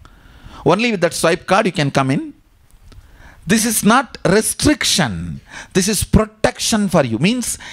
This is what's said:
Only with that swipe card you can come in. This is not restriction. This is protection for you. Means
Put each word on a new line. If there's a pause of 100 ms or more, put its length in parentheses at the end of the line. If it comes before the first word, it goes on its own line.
(640)
Only
with
that
swipe
card
you
can
come
in. (1120)
This
is
not
restriction. (320)
This
is
protection
for
you.
Means (160)